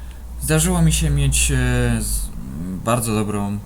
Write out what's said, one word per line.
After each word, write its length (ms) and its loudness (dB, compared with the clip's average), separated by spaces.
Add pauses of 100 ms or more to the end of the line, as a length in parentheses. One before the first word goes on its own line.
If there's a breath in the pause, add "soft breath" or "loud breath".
(420 loud breath)
Zdarzyło 400 2
mi 100 4
się 180 2
mieć, 400 2
e, 60 2 (440)
z-, 280 -4 (560)
bardzo 300 0
dobrą, 520 -2